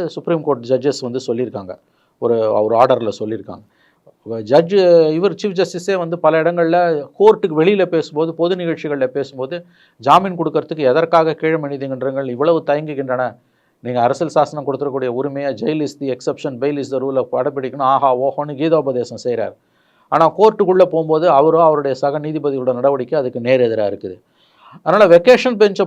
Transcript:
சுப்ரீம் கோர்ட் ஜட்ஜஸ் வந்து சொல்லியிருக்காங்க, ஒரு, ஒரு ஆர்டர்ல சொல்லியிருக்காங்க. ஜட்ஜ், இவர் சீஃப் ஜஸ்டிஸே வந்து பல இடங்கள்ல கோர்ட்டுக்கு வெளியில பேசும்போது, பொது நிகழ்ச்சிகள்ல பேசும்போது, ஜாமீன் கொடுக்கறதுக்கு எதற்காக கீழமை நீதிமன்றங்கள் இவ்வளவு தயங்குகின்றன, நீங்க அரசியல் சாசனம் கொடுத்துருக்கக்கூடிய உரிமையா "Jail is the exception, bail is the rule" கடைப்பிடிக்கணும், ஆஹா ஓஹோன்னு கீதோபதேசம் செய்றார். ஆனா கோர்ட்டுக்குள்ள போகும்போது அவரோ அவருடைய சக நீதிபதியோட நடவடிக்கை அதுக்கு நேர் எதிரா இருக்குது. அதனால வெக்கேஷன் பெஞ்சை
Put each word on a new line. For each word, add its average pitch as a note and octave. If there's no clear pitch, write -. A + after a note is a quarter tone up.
சுப்ரீம் D#3+
கோர்ட் A#2+
ஜட்ஜஸ் B2+
வந்து B2
சொல்லியிருக்காங்க, A2
ஒரு, A#2
ஒரு A2
ஆர்டர்ல A#2+
சொல்லியிருக்காங்க. G#2+
ஜட்ஜ், E3
இவர் E3+
சீஃப் G3
ஜஸ்டிஸே F#3
வந்து E3+
பல D#3+
இடங்கள்ல E3+
கோர்ட்டுக்கு G3
வெளியில F#3
பேசும்போது, E3
பொது E3+
நிகழ்ச்சிகள்ல D3+
பேசும்போது, C3+
ஜாமீன் F3
கொடுக்கறதுக்கு D#3
எதற்காக E3
கீழமை D#3+
நீதிமன்றங்கள் C3+
இவ்வளவு D3
தயங்குகின்றன, C#3
நீங்க B2
அரசியல் C3+
சாசனம் D3
கொடுத்துருக்கக்கூடிய C3+
உரிமையா C#3
"Jail D3+
is D3
the C#3
exception, C#3
bail C#3+
is A#2
the C3
rule" C3+
கடைப்பிடிக்கணும், C3
ஆஹா C3
ஓஹோன்னு C#3
கீதோபதேசம் C3+
செய்றார். A2+
ஆனா D#3+
கோர்ட்டுக்குள்ள G3
போகும்போது D#3+
அவரோ D#3+
அவருடைய D3
சக C#3+
நீதிபதியோட C#3+
நடவடிக்கை C3+
அதுக்கு B2+
நேர் B2+
எதிரா A2
இருக்குது. F#2
அதனால G3
வெக்கேஷன் B3
பெஞ்சை G3+